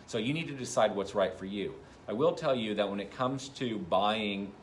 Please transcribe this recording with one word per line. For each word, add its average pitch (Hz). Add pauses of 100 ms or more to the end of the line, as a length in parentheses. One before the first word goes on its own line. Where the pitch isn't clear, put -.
So 117
you 131
need 160
to 143
decide 120
what's 98
right 92
for 95
you. 98 (340)
I 104
will 151
tell 151
you 110
that 101
when 101
it 98
comes 131
to 113
buying 101 (120)